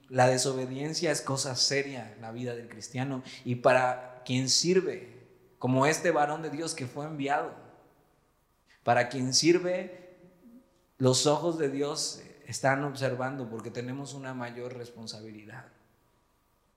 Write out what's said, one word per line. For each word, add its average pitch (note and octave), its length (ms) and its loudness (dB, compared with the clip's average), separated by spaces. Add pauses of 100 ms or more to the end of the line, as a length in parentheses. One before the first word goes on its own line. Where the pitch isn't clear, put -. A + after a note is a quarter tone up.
la B2+ 200 4
desobediencia C3+ 840 0
es C#3 100 -2
cosa C3+ 360 -2
seria C3+ 560 -2
en A2 80 -20
la A2+ 100 -10
vida A#2+ 240 -6
del A#2 140 -12
cristiano. B2+ 540 -4 (200)
Y B2 120 0
para B2+ 680 4
quien C3 240 0
sirve, D#3+ 800 0 (320)
como C3 260 4
este D#3+ 260 4
varón D3+ 300 2
de D#3 100 -6
Dios D#3+ 240 -4
que C#3 120 -6
fue C#3+ 180 -8
enviado, D3 480 -2 (1300)
para A#2+ 260 4
quien B2+ 240 -2
sirve, F3+ 840 2 (800)
los B2+ 280 4
ojos D3+ 320 2
de D3+ 120 0
Dios C#3+ 540 -4 (240)
están C3+ 380 2
observando B2+ 640 -4
porque A2 220 -8
tenemos B2+ 420 -8
una C3+ 200 -10
mayor B2 440 -10
responsabilidad. A2 880 -14 (1120)